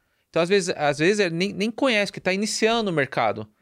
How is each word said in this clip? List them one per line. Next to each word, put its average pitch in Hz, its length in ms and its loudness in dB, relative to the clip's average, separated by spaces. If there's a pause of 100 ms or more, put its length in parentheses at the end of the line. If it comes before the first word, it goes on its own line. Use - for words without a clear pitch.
(280)
Então, 160 140 0
às 165 60 0
vezes, 185 280 0
às 147 220 0
vezes 196 220 2
ele 170 140 0
nem, 190 180 -2
nem 208 180 -4
conhece, 214 420 0
que - 80 -12
tá 185 120 -2
iniciando 214 580 0
o - 20 -2
mercado. 117 540 0 (160)